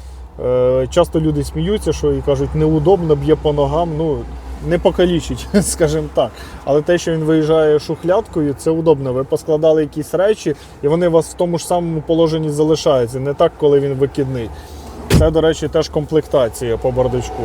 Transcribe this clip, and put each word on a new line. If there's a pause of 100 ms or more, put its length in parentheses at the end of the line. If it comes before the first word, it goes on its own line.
(440)
Е,
часто
люди
сміються,
що
і
кажуть,
неудобно,
б'є
по
ногам,
ну, (500)
не
покалічить,
<laughs>
скажімо
так. (340)
Але
те,
що
він
виїжджає
шухлядкою,
це
удобно.
Ви
поскладали
якісь
речі, (280)
і
вони
у
вас
в
тому
ж
самому
положенні
залишаються,
не
так,
коли
він
викидний. (680)
Це,
до
речі,
теж
комплектація
по
бардачку.